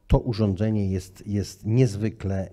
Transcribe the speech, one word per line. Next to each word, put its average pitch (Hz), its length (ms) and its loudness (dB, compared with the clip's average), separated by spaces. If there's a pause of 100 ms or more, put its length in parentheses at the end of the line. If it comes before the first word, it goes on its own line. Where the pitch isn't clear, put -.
to - 120 6
urządzenie 104 720 0
jest, - 360 -8
jest 101 400 -6
niezwykle, 104 880 0